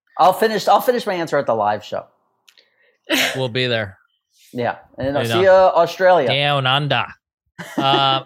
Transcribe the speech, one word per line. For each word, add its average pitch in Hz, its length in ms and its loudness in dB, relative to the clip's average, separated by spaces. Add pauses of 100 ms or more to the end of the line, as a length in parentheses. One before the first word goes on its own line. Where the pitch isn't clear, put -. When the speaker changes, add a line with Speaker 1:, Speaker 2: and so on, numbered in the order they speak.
(180)
Speaker 1:
I'll 175 160 4
finish, 220 340 -2
I'll 202 140 4
finish 247 240 -2
my 208 80 -4
answer 160 240 -4
at 139 80 -2
the 120 100 0
live 104 280 -2
show. 95 220 -10 (1300)
Speaker 2:
We'll 131 140 -4
be 127 180 -2
there. 110 300 -4 (560)
Speaker 1:
Yeah. 120 240 -4 (200)
And 131 200 -4
I'll 131 60 -2
Speaker 2:
Right 117 40 -2
Speaker 1:
see 113 100 -2
Speaker 2:
on. 190 60 2
Speaker 1:
ya, 190 320 6
Australia. 180 520 2
Speaker 2:
Down 139 400 0
under. 135 380 0 (720)
Uh, 135 480 2